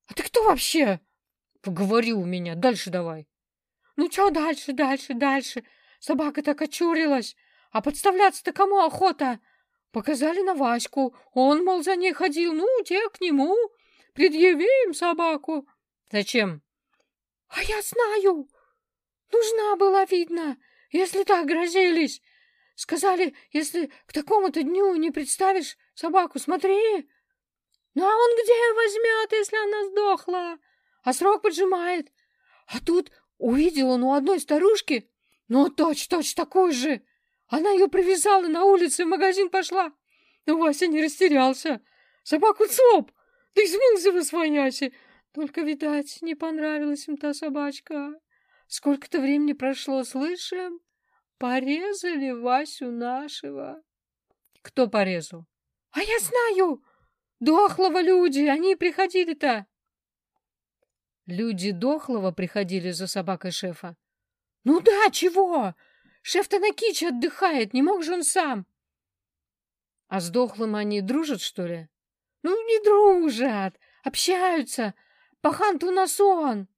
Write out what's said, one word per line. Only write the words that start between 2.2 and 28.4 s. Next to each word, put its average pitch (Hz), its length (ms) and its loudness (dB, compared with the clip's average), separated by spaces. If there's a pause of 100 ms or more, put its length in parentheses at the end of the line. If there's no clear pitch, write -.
меня, 175 300 -6
дальше 190 360 -2
давай». 165 380 -8 (680)
«Ну 311 120 0
чё 392 220 2
дальше, 294 420 -4
дальше, 269 420 -2
дальше? 269 500 -2 (360)
Собака 294 420 -2
так 294 180 -2
очурилась. 311 760 -2 (340)
А 220 100 -2
подставляться-то 370 720 0
кому 392 280 2
охота? 311 600 0 (500)
Показали 302 520 -2
на 370 120 0
Ваську. 247 640 -2 (160)
Он, 285 320 4
мол, 370 180 0
за 359 140 0
ней 359 160 0
ходил. 339 400 -2
Ну, 320 140 0 (180)
те 403 240 -2
к - 120 -14
нему. 330 360 2 (560)
Предъяви 330 560 4 (160)
им 370 80 -2
собаку». 320 760 -2 (440)
«Зачем?» 202 520 -2 (880)
А - 140 -8
я 427 200 -4
знаю. 392 680 0 (800)
Нужна 427 460 0
была, 392 280 4
видно, 339 540 -4 (340)
если 370 320 0
так 339 220 2
грозились. 339 760 0 (520)
Сказали, 349 600 -2 (160)
если 302 400 -4 (160)
к - 60 -20
такому-то 370 500 0
дню 370 320 0
не 320 160 0
представишь 381 640 -2 (180)
собаку, 339 440 0
смотри. 381 720 0 (840)
Ну 330 100 0
а 415 100 4
он 466 280 4